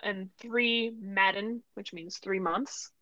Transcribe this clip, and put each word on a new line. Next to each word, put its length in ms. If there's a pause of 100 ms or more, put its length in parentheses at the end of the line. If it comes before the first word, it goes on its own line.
and 260 (100)
three 520 (100)
maanden, 600 (140)
which 180
means 240
three 220
months, 520 (100)